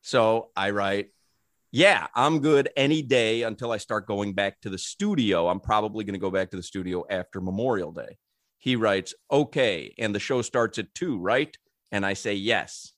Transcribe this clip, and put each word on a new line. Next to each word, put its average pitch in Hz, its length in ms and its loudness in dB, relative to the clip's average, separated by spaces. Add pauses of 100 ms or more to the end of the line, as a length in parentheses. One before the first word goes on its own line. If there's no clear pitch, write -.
So 113 520 2
I 98 160 0
write, 101 400 -2 (640)
"Yeah, 139 420 4
I'm 151 240 2
good 139 380 4
any 147 260 2
day 117 400 2
until 117 300 -6
I 110 60 -4
start 104 280 -4
going 101 280 -2
back 98 260 -2
to 104 100 -10
the 92 80 -8
studio. 110 720 0
I'm 92 100 0
probably 107 460 -2
gonna 98 140 -6
go 92 120 -4
back 95 200 -2
to 95 60 -12
the 90 60 -10
studio 90 480 -6
after 92 300 -6
Memorial 95 500 -2
Day." 64 280 -14 (420)
He 127 160 0
writes, 101 380 0 (180)
"Okay, 127 680 0
and 110 160 -2
the 104 60 -2
show 127 220 0
starts 117 360 0
at 101 160 -8
two, 151 240 -4
right?" 120 380 0 (340)
And 98 160 -2
I 98 60 0
say, 104 220 -4
"Yes." 101 640 -2